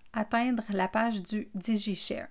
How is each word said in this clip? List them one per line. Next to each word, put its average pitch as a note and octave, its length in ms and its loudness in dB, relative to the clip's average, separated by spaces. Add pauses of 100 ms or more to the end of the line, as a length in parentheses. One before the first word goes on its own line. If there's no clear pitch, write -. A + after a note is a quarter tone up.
(140)
atteindre A#3 560 2
la F#3+ 180 2
page A3 360 0
du G#3 320 -4
DigiShare. G3+ 760 -2